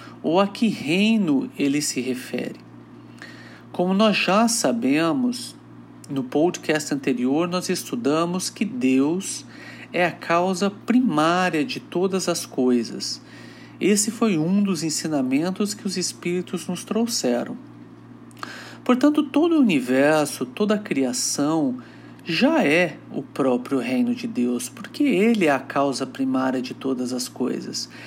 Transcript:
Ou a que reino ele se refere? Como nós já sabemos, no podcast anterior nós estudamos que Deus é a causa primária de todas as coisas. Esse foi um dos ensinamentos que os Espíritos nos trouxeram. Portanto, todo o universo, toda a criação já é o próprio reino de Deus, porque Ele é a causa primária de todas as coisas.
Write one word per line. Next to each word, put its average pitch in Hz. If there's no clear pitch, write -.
Ou 160
a 196
que 220
reino 165
ele 143
se 139
refere? -
Como 180
nós 208
já 214
sabemos, 131
no 135
podcast 151
anterior 135
nós 175
estudamos 165
que -
Deus 135
é 175
a 165
causa 180
primária 175
de -
todas 185
as 170
coisas. -
Esse 208
foi 214
um 185
dos 185
ensinamentos 156
que -
os 180
Espíritos 175
nos 180
trouxeram. 233
Portanto, 294
todo 320
o 302
universo, 143
toda 208
a 202
criação 143
já 233
é 160
o -
próprio 127
reino 123
de 123
Deus, 123
porque -
Ele 214
é 147
a 135
causa 139
primária 131
de 123
todas 127
as 123
coisas. -